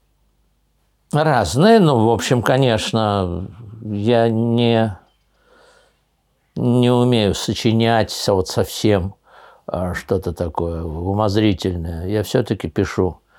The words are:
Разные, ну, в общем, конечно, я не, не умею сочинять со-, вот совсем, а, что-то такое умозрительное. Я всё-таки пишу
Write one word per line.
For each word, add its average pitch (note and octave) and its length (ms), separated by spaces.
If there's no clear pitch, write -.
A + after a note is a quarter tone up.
Разные, D3 680
ну, C#3+ 260
в A2+ 60
общем, A#2 320
конечно, G#2 1040
я A2+ 480
не, A#2 680
не B2 360
умею A#2+ 420
сочинять A2+ 800
со-, - 240
вот F#2 120
совсем, G2 680
а, F2+ 300
что-то F#2 380
такое E2+ 500
умозрительное. F#2 1200
Я G#2+ 160
всё-таки A#2 460
пишу F#2 500